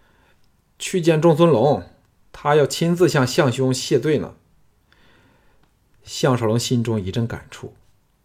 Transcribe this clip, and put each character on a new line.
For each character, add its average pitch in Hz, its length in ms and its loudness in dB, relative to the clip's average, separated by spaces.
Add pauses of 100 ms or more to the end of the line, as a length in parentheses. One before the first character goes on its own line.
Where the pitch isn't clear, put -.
(760)
：“去 - 240 -6
见 156 220 2
仲 165 140 4
孙 170 120 4
龙， 123 400 2 (440)
他 151 240 0
要 143 100 4
亲 170 300 -2
自 170 120 4
向 139 160 0
项 127 280 0
兄 131 200 -2
谢 131 280 -2
罪 147 180 -2
呢。” 92 160 -10 (1700)
项 - 340 -2
少 113 100 -2
龙 110 120 0
心 120 240 -2
中 110 180 -4
一 92 120 -8
阵 117 160 -4
感 - 200 -14
触： - 280 -18 (480)